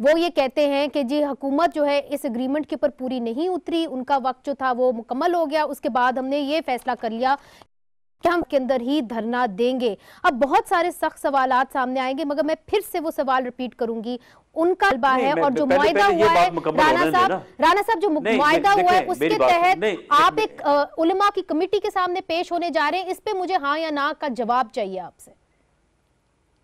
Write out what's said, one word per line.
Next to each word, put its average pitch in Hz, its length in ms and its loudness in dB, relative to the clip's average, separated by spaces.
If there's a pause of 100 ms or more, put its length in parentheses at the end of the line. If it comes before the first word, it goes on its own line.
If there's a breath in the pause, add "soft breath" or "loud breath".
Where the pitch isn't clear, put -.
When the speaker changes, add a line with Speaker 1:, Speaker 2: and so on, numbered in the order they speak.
Speaker 1:
वो 294 160 4
ये 339 140 0
कहते 285 380 0
हैं 277 220 0
कि 285 140 -2
जी 294 180 0
हुकूमत 285 520 -2
जो 302 100 0
है 285 160 2
इस 285 240 -8
एग्रीमेंट 262 420 -4
के 302 100 -6
ऊपर 285 120 -2
पूरी 254 320 -6
नहीं 233 280 -4
उतरी, 330 380 -4
उनका 262 300 -4
वक्त 254 300 -4
जो 285 80 -4
था 262 180 -2
वो 247 200 0
मुकम्मल 262 420 -4
हो 330 120 0
गया, 302 180 0
उसके 294 240 -6
बाद 247 300 0
हमने 269 200 -4
ये 294 220 -2
फैसला 247 340 -4
कर 226 160 -6
लिया 254 280 -2 (840 loud breath)
कि 339 60 2
हम 349 140 2
के - 140 -4
अंदर 262 240 0
ही 277 220 -2
धरना 233 440 -4
देंगे। 233 500 -2 (280 loud breath)
अब 359 80 4
बहुत 277 360 2
सारे 349 220 2
सख्त - 280 -4
सवालात 262 540 0
सामने 262 280 -2
आएंगे, 269 240 -2
मगर 285 180 -2
मैं 320 140 0 (120)
फिर 415 120 0
से 349 200 -6
वो 311 100 -4
सवाल 262 340 0
रिपीट 247 300 -8
करूंगी, 233 460 -6 (340 soft breath)
उनका 359 360 2
तलबा 262 260 2
Speaker 2:
नहीं, 262 100 0
Speaker 1:
है 285 80 0
Speaker 2:
मैं 320 80 0
Speaker 1:
और 277 100 2
जो 285 140 0
Speaker 2:
पहले, 277 120 2
पहले 302 140 4
Speaker 1:
मुआहिदा 403 260 2
Speaker 2:
ये - 60 4
Speaker 1:
हुआ 330 100 4
Speaker 2:
बात 339 100 6
Speaker 1:
है, 370 100 0
Speaker 2:
मुकम्मल 156 240 -2
Speaker 1:
राणा 311 200 4
Speaker 2:
होने 320 140 0
Speaker 1:
साहब, 359 160 4
Speaker 2:
देना। - 400 0
Speaker 1:
राणा 403 140 4
साहब, 440 160 -2
जो 392 100 0
मु-, 294 160 -2
Speaker 2:
नहीं, 226 120 2
Speaker 1:
मुआहिदा 302 340 4
Speaker 2:
देखें, 403 120 4
Speaker 1:
हुआ 349 100 4
है, 370 80 6
Speaker 2:
मेरी 370 120 -6
Speaker 1:
उसके 381 260 0
Speaker 2:
बात, - 120 4
Speaker 1:
तहत 349 280 4
Speaker 2:
नहीं, 202 180 -2 (140)
Speaker 1:
आप 311 260 4
Speaker 2:
नहीं। 440 100 0
Speaker 1:
एक, - 140 -14
अ, 285 380 0
उलमा 381 320 2
की 381 120 -6
कमेटी 370 360 -2
के 415 120 -4
सामने 359 300 -2
पेश 349 320 -4
होने 349 180 -2
जा 294 180 0
रहे 349 120 -2
हैं, 349 80 -8
इस 370 100 -6
पे - 140 -6
मुझे 370 220 -4
हाँ 277 240 -2
या 320 120 -4
ना 294 220 -2
का 294 160 -6
जवाब 240 400 -2
चाहिए 190 300 -6
आपसे। - 340 -16 (1300)